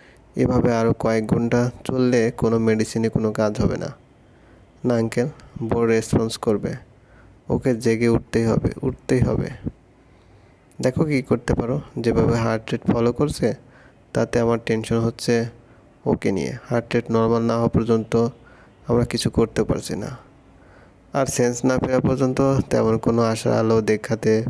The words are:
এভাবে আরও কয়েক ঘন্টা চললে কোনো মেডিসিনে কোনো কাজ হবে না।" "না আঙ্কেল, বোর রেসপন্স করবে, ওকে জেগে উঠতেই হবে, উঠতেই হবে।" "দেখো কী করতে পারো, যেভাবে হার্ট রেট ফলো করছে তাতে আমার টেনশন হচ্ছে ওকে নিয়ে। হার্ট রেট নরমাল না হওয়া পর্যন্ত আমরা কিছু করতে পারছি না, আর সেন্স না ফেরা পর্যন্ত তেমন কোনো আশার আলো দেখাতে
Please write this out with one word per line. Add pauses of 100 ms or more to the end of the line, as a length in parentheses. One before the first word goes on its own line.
(360)
এভাবে
আরও
কয়েক
ঘন্টা (140)
চললে
কোনো
মেডিসিনে
কোনো
কাজ
হবে
না।" (880)
"না
আঙ্কেল, (340)
বোর
রেসপন্স
করবে, (760)
ওকে
জেগে
উঠতেই
হবে, (140)
উঠতেই
হবে।" (1300)
"দেখো
কী
করতে
পারো, (180)
যেভাবে
হার্ট
রেট (120)
ফলো
করছে (580)
তাতে
আমার
টেনশন
হচ্ছে (600)
ওকে
নিয়ে। (180)
হার্ট
রেট
নরমাল
না
হওয়া
পর্যন্ত (580)
আমরা
কিছু
করতে
পারছি
না, (960)
আর
সেন্স
না
ফেরা
পর্যন্ত (300)
তেমন
কোনো
আশার
আলো
দেখাতে